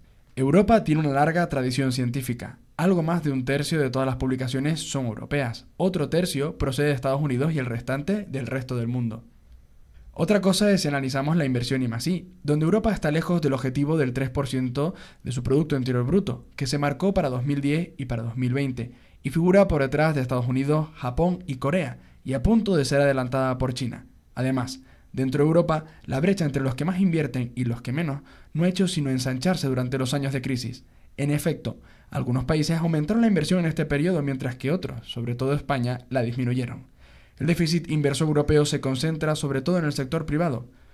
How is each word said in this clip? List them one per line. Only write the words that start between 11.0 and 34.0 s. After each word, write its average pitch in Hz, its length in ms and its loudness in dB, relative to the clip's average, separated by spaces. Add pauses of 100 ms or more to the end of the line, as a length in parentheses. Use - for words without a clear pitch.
la 156 80 2
inversión 131 360 0
I 123 60 0
más 117 180 -4
I, 175 220 -2 (160)
donde 151 220 2
Europa 214 260 2
está 165 200 0
lejos 165 300 0
del 139 120 2
objetivo 135 440 0
del 131 140 2
tres 131 180 -2
por 139 160 -2
ciento 135 480 -2 (300)
de 131 80 -6
su 127 100 -4
Producto 143 360 2
Interior 123 280 0
Bruto, 123 400 0 (120)
que 135 100 -2
se 147 100 0
marcó 143 360 0
para 160 160 2
dos 123 160 -2
mil 143 160 0
diez 147 360 0
y 139 80 -8
para 123 160 -4
dos 117 140 -6
mil 123 180 0
veinte, 127 380 -4 (320)
y - 60 -4
figura 180 400 6
por 151 120 2
detrás 147 320 2
de 143 80 0
Estados 123 280 0
Unidos, 147 460 0
Japón 165 520 -2
y 135 80 -4
Corea, 139 440 -2 (260)
y 127 80 -2
a 127 100 -2
punto 208 320 4
de 143 80 4
ser 139 160 2
adelantada 131 580 2
por 127 160 0
China. 127 320 -6 (300)
Además, 131 460 -2 (320)
dentro 135 320 2
de - 20 6
Europa, 160 380 2 (180)
la 135 160 -4
brecha 190 240 2
entre 139 180 0
los 127 140 -2
que 147 100 -4
más 180 140 0
invierten 143 560 0
y 123 80 -2
los 117 180 -2
que 123 120 -6
menos 143 280 -4 (320)
no 160 120 2
ha - 40 4
hecho 185 200 2
sino 139 220 0
ensancharse 131 560 0
durante 127 300 0
los 127 160 -2
años 139 200 -2
de 135 80 -2
crisis. 120 420 -4 (320)
En 143 160 -2
efecto, 147 480 -2 (300)
algunos 131 340 -2
países 156 340 2
aumentaron 165 440 0
la 226 80 6
inversión 180 320 2
en 165 60 0
este 156 180 -2
periodo, 147 360 0